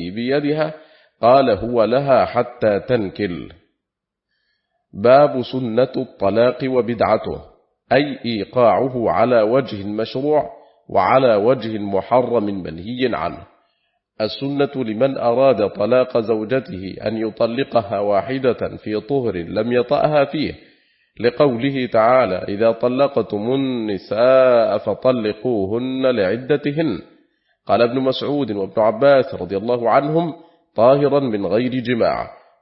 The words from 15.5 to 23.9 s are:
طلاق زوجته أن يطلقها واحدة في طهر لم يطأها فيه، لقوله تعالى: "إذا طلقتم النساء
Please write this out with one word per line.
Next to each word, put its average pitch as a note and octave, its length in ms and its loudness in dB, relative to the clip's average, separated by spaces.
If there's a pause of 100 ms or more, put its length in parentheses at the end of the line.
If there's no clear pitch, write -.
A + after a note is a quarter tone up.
طلاق B2 480 0
زوجته G#2+ 800 -4 (100)
أن A2 100 -4
يطلقها A2+ 840 -2
واحدة G#2 840 -2
في G#2+ 160 -4
طهر A#2+ 360 -2
لم F#2 360 -4
يطأها C#3+ 520 2
فيه، C3+ 300 -4 (680)
لقوله B2+ 640 0
تعالى: A2+ 640 2
"إذا G#2 240 2
طلقتم B2 840 -2
النساء A#2+ 1200 2